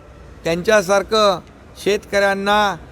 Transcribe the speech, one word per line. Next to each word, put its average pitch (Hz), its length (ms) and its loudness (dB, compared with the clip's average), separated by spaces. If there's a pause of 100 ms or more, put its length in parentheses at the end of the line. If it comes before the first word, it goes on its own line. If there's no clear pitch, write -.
(440)
त्यांच्यासारखं 196 960 0 (440)
शेतकऱ्यांना, 202 920 0 (160)